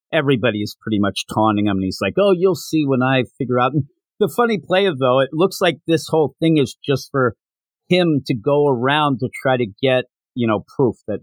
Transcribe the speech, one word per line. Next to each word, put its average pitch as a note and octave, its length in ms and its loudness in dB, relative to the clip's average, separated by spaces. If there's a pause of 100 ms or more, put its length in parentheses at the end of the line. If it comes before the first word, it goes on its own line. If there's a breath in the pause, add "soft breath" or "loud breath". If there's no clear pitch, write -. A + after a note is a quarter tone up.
(120)
everybody B2+ 480 0
is G#2+ 180 -8
pretty A2 200 -4
much G2+ 340 0
taunting G#2 360 2
him, G2 100 0
and F#2+ 60 -2
he's F#2 180 -6
like, G2 160 0
"Oh, G3 180 4
you'll F3+ 180 0
see D#3 300 -4
when C3+ 180 0
I C3 220 2 (140)
figure B2 200 -2
out." B2+ 140 0
And C#3+ 120 0 (360)
the G#3 80 2
funny A#3 300 -2
play, F#3 280 0
though, C3 340 0
it C3+ 120 0
looks D#3+ 300 -2
like C3+ 240 0
this D#3+ 220 0
whole D#3 300 0
thing D#3+ 200 2
is C3 180 -2 (100)
just C3+ 240 -2
for B2+ 240 0 (540)
him E3+ 380 2
to C#3+ 80 -2
go C#3+ 340 0
around C3+ 520 0
to B2+ 80 -2 (140)
try C3 140 0
to B2 100 -2 (140)
get, B2+ 240 0 (300)
you A#2+ 120 -2
know, G#2+ 180 0 (120)
proof B2 200 0 (100)
that G2+ 160 -6